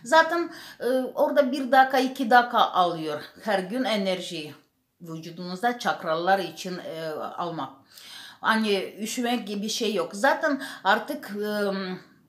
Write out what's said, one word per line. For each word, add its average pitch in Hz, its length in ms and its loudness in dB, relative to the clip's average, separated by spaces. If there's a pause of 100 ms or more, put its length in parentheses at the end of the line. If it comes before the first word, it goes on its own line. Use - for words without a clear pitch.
Zaten, 320 460 4 (300)
e, - 60 -4 (280)
orada 254 380 4
bir 262 200 -2
dakika, 262 260 6
iki 262 320 0
dakika 240 280 6
alıyor 170 640 2 (220)
her 202 140 2
gün 196 260 -2
enerji 180 720 -2 (460)
vücudunuzda 175 800 -6
çakralar 175 600 0
için, 180 400 -6
e, 160 300 -8 (280)
almak. 165 460 -8 (600)
Hani 214 560 2
üşümek 233 480 -2
gibi 202 160 -6
bir 220 60 -4
şey 214 260 -2
yok. 170 200 0
Zaten 294 480 2 (220)
artık, 220 460 0
e, 208 200 -4 (800)